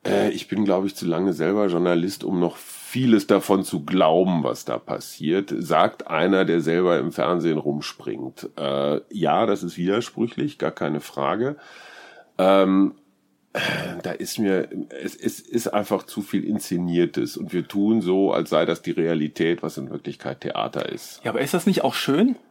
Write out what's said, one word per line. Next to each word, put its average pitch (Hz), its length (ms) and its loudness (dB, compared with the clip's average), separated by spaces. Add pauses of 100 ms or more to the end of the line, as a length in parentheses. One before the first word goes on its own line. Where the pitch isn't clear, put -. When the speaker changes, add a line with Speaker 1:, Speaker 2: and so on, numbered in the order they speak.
Speaker 1:
Äh, 101 260 2
ich 98 160 -8
bin, 101 180 0
glaub 95 200 2
ich, 98 100 -4
zu - 100 -8
lange 87 280 0
selber 98 340 0
Journalist, 87 560 0
um 92 160 -2
noch 85 180 0
vieles 117 680 0
davon 98 360 4
zu 80 220 -6
glauben, 87 580 4
was - 220 -4
da 60 120 -4
passiert, - 800 -4
sagt 82 500 0
einer, 92 360 2
der 85 180 2
selber 85 380 2
im 80 120 -4
Fernsehen 80 460 0
rumspringt. - 1000 -6
Äh, 71 420 0 (120)
ja, 85 340 2
das 101 180 0
ist 87 140 -8
widersprüchlich, 110 800 -2
gar - 140 -2
keine 76 280 -4
Frage. 98 560 -2 (840)
Ähm, 95 580 6 (1040)
da 90 100 -6
ist - 280 -8
mir, 95 280 2 (220)
es, - 260 -8
es - 240 -6
ist - 280 -4
einfach 101 360 -2
zu - 200 -8
viel 98 200 -2
Inszeniertes 87 960 -2
und 90 160 -10
wir 85 140 -2
tun 104 340 2
so, 95 320 2
als 82 160 0
sei 82 160 4
das 82 160 -2
die 87 100 -6
Realität, 82 680 0
was 80 160 -8
in 67 140 -10
Wirklichkeit - 500 -10
Theater - 480 -4
ist. - 340 -14
Speaker 2:
Ja, 117 80 -2
aber 120 100 -2
ist 139 120 -2
das 190 140 2
nicht 185 160 2
auch 131 100 0
schön? 208 420 2 (160)